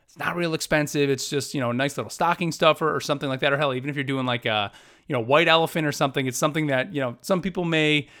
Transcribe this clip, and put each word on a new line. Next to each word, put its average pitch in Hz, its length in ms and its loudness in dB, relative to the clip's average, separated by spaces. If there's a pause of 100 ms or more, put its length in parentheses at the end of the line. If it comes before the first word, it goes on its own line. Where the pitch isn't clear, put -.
It's - 140 -20
not 151 160 -4
real 175 180 -2
expensive. 151 560 0
It's 139 220 -2
just, 143 240 -4
you 147 60 -2
know, 120 100 0
a 120 40 -2
nice 139 220 -2
little 110 140 -6
stocking 170 400 0
stuffer 156 420 2
or 147 80 -2
something 143 280 -4
like 131 100 -2
that. 139 140 2
Or 139 40 4
hell, 143 160 0
even 127 160 -6
if 143 60 -6
you're 143 80 -2
doing, 131 240 -2
like, 120 200 -2
a, 107 260 0 (340)
you 160 60 -6
know, 127 80 0
white 139 260 4
elephant 160 400 2
or 143 60 0
something, 135 340 0
it's 123 100 -4
something 151 300 0
that, 131 260 0
you 143 80 -4
know, 123 200 -4
some 190 200 0
people 180 240 -4
may 151 440 2 (120)